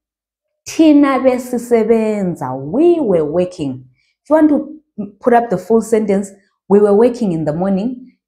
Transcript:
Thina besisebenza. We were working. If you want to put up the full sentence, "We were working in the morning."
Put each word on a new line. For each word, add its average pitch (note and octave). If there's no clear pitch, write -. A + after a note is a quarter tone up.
Thina C#4+
besisebenza. A3
We C4+
were F#3
working. D3
If -
you D4+
want D#4
to -
put B3
up A#3
the F3+
full A3+
sentence, G#3
"We G3
were G#3
working A#3
in D#3+
the D3+
morning." G3